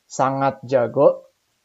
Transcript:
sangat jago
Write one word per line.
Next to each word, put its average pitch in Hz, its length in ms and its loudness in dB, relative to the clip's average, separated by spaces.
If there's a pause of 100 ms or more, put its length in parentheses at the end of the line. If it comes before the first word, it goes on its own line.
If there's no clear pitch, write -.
sangat 135 560 -2
jago 127 640 0 (380)